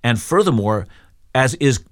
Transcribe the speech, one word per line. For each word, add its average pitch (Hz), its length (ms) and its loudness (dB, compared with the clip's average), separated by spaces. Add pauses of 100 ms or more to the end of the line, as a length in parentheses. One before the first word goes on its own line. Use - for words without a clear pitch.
And 117 180 0
furthermore, 110 680 0 (440)
as 127 220 2
is 135 380 0